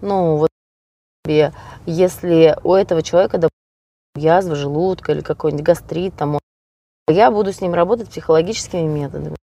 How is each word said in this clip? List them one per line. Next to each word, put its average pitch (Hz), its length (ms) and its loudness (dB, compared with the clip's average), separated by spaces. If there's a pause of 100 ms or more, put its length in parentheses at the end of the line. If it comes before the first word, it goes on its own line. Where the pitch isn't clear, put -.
ну, 190 360 0
вот 156 140 2 (720)
себе, 151 280 2 (340)
если 170 760 2
у 175 120 2
этого 185 280 0
человека, 185 360 0
допустим, 165 120 2 (640)
язва 165 380 0
желудка 151 580 -4
или 151 100 -4
какой-нибудь 151 420 -4
гастрит, 175 520 -2
там, 147 180 -4
он, 147 60 -4 (680)
я 202 220 4
буду 208 220 -2
с - 80 -12
ним 180 140 -4
работать 190 360 -2
психологическими 165 760 -2
методами. 151 500 -8 (120)